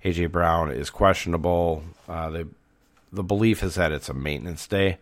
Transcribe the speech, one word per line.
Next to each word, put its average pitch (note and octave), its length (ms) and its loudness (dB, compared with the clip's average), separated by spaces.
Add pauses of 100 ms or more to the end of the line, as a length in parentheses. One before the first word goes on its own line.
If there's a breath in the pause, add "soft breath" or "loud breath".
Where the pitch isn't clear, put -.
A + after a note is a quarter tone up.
A F#2 80 2
J E2+ 160 0
Brown E2 420 2
is C#2 220 -6
questionable. E2+ 920 2 (240)
Uh, E2 220 -8
they, E2 160 -6 (680)
the G2 120 -6
belief G#2 400 2
is F2+ 120 -2
that E2+ 160 2
it's D2 180 -6
a C2+ 40 -6
maintenance D2 540 -6
day, G2 340 2